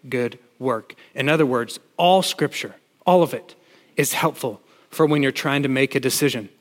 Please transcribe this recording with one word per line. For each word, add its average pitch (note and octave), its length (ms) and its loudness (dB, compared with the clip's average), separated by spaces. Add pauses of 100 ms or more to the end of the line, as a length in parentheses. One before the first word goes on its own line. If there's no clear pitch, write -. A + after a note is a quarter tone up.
good A#2+ 300 -4 (200)
work." A#2+ 360 -4 (200)
In C#3 140 -2
other D#3 180 2
words, A#2+ 340 -2 (160)
all F#3 260 4
scripture, - 520 -4 (320)
all F3+ 160 6
of D#3 100 0
it, - 220 -12 (420)
is C#3+ 160 0
helpful C3 480 -4 (300)
for D#3+ 160 2
when D3 160 2
you're C3+ 100 0
trying C#3+ 300 -2
to C#3+ 60 0
make C3+ 260 0
a C3+ 60 0
decision. B2+ 500 -2 (100)